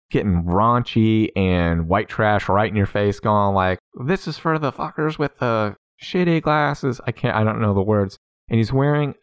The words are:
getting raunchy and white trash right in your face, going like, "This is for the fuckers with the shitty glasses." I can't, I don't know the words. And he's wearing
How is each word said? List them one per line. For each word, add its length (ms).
getting 360
raunchy 880
and 540
white 200
trash 400
right 200
in 80
your 100
face, 320
going 340
like, 240
"This 220
is 120
for 180
the 140
fuckers 480
with 200
the 360
shitty 400
glasses." 640
I 60
can't, 240
I 80
don't 180
know 120
the 100
words. 340
And 80
he's 160
wearing 480